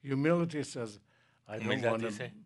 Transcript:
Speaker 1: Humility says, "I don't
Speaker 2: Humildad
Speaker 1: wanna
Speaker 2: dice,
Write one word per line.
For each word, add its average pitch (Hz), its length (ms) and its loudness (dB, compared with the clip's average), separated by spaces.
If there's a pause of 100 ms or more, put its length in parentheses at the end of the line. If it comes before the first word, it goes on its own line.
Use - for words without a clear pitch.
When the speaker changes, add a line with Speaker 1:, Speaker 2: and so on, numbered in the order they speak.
Speaker 1:
Humility 151 600 2
says, 113 380 -8 (480)
"I 107 100 -6
don't 110 80 -6
Speaker 2:
Humildad 110 260 2
Speaker 1:
wanna 113 180 0
Speaker 2:
dice, 120 220 -8 (140)